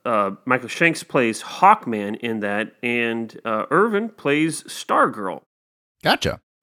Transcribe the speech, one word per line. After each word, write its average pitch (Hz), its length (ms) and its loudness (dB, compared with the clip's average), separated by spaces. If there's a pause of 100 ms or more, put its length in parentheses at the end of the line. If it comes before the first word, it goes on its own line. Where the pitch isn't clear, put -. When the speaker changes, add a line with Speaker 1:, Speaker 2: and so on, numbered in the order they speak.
Speaker 1:
uh, 104 280 0 (140)
Michael 127 220 0
Shanks - 360 0
plays 120 380 0
Hawkman 110 760 2
in 113 220 -4
that, 104 320 -4 (100)
and, 117 640 -2
uh, 107 260 -2
Irvin 214 380 2
plays 151 560 -2
Stargirl. 113 760 -2 (600)
Speaker 2:
Gotcha. 156 380 0 (220)